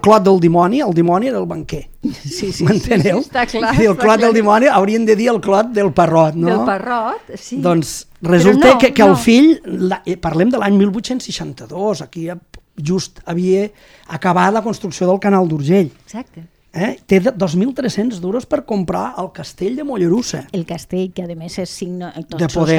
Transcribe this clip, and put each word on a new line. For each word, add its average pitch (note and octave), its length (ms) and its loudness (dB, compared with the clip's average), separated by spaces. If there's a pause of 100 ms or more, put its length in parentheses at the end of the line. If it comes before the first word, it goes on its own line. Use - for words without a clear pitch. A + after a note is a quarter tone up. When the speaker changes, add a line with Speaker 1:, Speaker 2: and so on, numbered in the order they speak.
Speaker 1:
clot G#3+ 220 6
del F#3+ 160 6
dimoni, F3 420 2
el G3 100 -2
dimoni F3 340 2
era A3+ 120 -4
el F#3 80 -4
banquer. D#3 380 -10 (180)
Speaker 2:
Sí, A#3+ 260 -8
sí, G3 220 -8
sí, E3 160 -6
Speaker 1:
M'enteneu? G#3 560 2
Speaker 3:
sí, - 60 -12
està B3 180 -2
clar, A3+ 240 -2
Speaker 1:
És B3+ 60 0
a A3+ 40 4
dir, A3 60 6
el F#3+ 80 2
Speaker 3:
està - 80 -2
Speaker 1:
clot G#3+ 160 4
del A#3 100 4
Speaker 3:
clar. A3 60 2
Speaker 1:
dimoni A3 320 4
haurien G#3+ 380 2
de G#3+ 100 4
dir A#3 160 0
el A3 100 -2
clot G#3 320 0
del G3+ 200 0
Parrot, D#3+ 420 2
no? E3 160 -2
Speaker 3:
Del A3 160 0
Parrot, A#3 720 -4
sí. - 240 -12
Speaker 1:
Doncs E3 300 0 (260)
Speaker 3:
Però E3+ 160 -4
Speaker 1:
resulta B3+ 380 6
Speaker 3:
no, B3+ 40 4
Speaker 1:
que, B3+ 160 4
que - 100 2
el G3 120 8
Speaker 3:
no. - 20 2
Speaker 1:
fill, C#4+ 380 6 (320)
la, F#3 180 -4
eh, F3+ 120 -4
parlem E3+ 340 0
de B3 80 -2
l'any G3+ 180 2
mil G3+ 140 4
vuit-cents A#3+ 340 -6
seixanta-dos, D3+ 800 -8
aquí E3 240 -10
ja F3 100 -10 (380)
just E3+ 500 -6
havia F#3 440 0 (400)
acabat F3+ 440 0
la A3+ 80 0
construcció F#3 460 -6
del F#3+ 120 2
canal F#3+ 280 2
d'Urgell. D#3 420 0 (140)
Speaker 3:
Exacte. G#3+ 460 -18 (260)
Speaker 1:
Eh? G#3+ 220 -4 (100)
Té F#3+ 160 4
de, B3+ 80 0
dos F3+ 240 -4
mil G#3+ 160 0
tres-cents A#3 480 -4
duros G3 260 -6
per D4 220 -4
comprar F#3+ 500 -4
el F3+ 140 -8
castell - 460 -8
de D4+ 100 -10
Mollerussa. G3 540 -2 (100)
Speaker 2:
El E3+ 160 -6
castell, F3+ 480 -8
que F#3 80 -10
a F3 40 -12 (120)
més E3 180 -14
és F3+ 140 -8
signe... F3+ 380 -10 (180)
Tots - 140 -14
Speaker 1:
De D#3+ 100 -2
poder. D#3+ 280 0